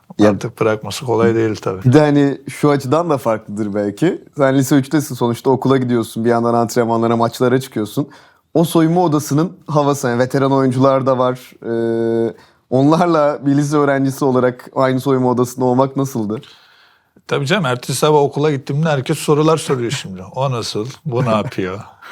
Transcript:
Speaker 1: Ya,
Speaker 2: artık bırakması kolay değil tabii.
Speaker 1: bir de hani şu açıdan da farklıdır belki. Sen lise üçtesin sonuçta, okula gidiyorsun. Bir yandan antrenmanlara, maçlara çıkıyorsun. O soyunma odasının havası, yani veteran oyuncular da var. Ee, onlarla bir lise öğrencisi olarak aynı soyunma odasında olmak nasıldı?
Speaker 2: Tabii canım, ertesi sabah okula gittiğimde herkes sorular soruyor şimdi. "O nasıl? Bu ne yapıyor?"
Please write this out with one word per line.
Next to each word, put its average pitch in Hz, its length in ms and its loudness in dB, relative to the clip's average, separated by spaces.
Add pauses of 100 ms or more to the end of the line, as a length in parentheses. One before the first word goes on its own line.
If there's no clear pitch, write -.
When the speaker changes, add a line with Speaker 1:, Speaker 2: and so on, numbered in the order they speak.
(180)
Speaker 1:
Ya, 104 120 6
Speaker 2:
artık 104 300 -4
bırakması 107 460 -4
kolay 117 280 2
değil 113 220 0
tabii. 98 280 -6
Speaker 1:
bir 127 80 4
de 151 80 8
hani 143 480 2
şu 147 220 0
açıdan 143 400 0
da 139 80 0
farklıdır 107 560 -4
belki. 104 500 -2 (120)
Sen 135 220 2
lise 139 180 2
üçtesin 139 380 -2
sonuçta, 120 360 -2
okula 131 260 2
gidiyorsun. 120 480 -2
Bir 117 60 2
yandan 117 240 2
antrenmanlara, 117 640 0
maçlara 123 440 0
çıkıyorsun. 120 480 -6 (460)
O 165 100 2
soyunma 165 400 2
odasının 151 480 0 (140)
havası, 143 420 0
yani 120 100 0
veteran 135 340 0
oyuncular 135 540 2
da 131 120 2
var. 127 200 0 (920)
Ee, 107 60 -8 (360)
onlarla 147 760 2
bir 139 100 4
lise 147 200 0
öğrencisi 135 480 0
olarak 127 500 0
aynı 131 260 2
soyunma 127 300 2
odasında 127 340 0
olmak 131 320 2
nasıldı? 113 440 -4 (880)
Speaker 2:
Tabii 139 180 -2
canım, 175 200 0
ertesi 123 320 -4
sabah 151 200 4
okula 143 340 0
gittiğimde 143 360 -4
herkes 147 300 -2
sorular 156 380 2
soruyor 127 340 -4
şimdi. 95 320 -10 (120)
"O 135 160 -2
nasıl? 110 360 -6 (200)
Bu 120 180 -2
ne 120 60 0
yapıyor?" 101 500 -4 (300)